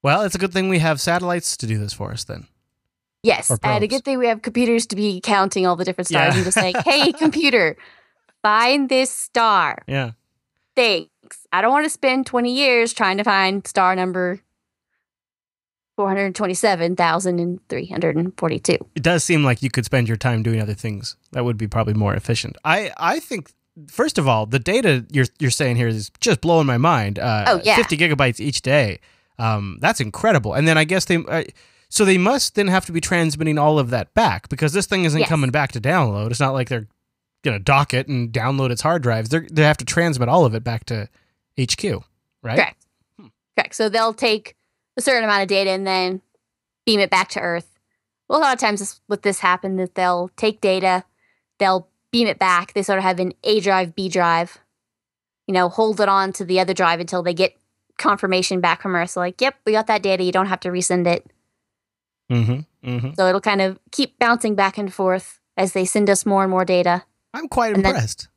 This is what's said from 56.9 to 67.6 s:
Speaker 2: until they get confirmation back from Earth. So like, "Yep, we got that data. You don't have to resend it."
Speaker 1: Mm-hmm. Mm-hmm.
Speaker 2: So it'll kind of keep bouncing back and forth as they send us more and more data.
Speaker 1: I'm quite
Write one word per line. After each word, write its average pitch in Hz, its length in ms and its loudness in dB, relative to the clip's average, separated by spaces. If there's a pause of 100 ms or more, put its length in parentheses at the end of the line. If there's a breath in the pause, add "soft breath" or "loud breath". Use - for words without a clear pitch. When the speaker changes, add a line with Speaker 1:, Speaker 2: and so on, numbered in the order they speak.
Speaker 2:
until 180 220 -4
they 175 140 -2
get 185 200 -2 (420)
confirmation 190 640 0
back 170 200 0
from 185 140 -4
Earth. 175 160 -2
So - 80 -8
like, 180 220 -4
"Yep, 262 140 0 (100)
we 214 60 0
got 214 160 0
that 214 160 0
data. 190 200 0
You 180 80 0
don't 190 140 2
have 190 140 -4
to 185 100 -6
resend 180 380 0
it." 175 180 0 (1080)
Speaker 1:
Mm-hmm. 123 580 -2
Mm-hmm. 123 260 -6
Speaker 2:
So 190 120 2
it'll 190 140 0
kind 202 200 0
of 190 180 -2 (120)
keep - 280 -4
bouncing 233 360 2
back 196 220 0
and 196 160 -8
forth 185 460 -2 (160)
as 190 180 -2
they 190 120 0
send 208 240 2
us 196 160 2
more 196 180 2
and 190 80 0
more 185 140 2
data. 180 400 2 (280)
Speaker 1:
I'm 302 140 -12
quite 226 260 0